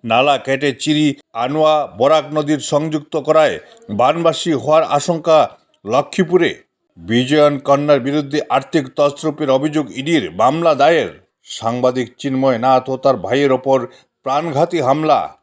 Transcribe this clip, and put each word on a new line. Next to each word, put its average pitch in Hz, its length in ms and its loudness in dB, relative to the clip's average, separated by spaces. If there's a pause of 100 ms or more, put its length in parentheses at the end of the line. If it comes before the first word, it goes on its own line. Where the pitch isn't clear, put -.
নালা 131 320 2
কেটে 135 360 -2
চিরি 151 420 0 (180)
আনোয়া 151 540 0 (100)
বরাক 143 340 2
নদীর 151 280 -2
সংযুক্ত 151 580 -4
করায় 147 420 2 (300)
বানবাসী 156 640 0
হওয়ার 147 300 2
আশঙ্কা 151 760 0 (280)
লক্ষ্মীপুরে। 156 680 0 (420)
বিজয়ন 131 640 2
কন্যার 139 400 2
বিরুদ্ধে 143 500 -4
আর্থিক 147 460 -2
তছরুপের 147 540 -2
অভিযোগ, 135 480 -2
ইডির 165 340 -2
মামলা 143 440 2
দায়ের। 139 460 0 (220)
সাংবাদিক 123 760 -4
চিন্ময় 131 400 -2
নাথ 127 320 0
ও 131 80 -4
তার 131 200 2
ভাইয়ের 131 340 0
ওপর 127 360 0 (360)
প্রাণঘাতী 156 580 -2
হামলা। 135 600 0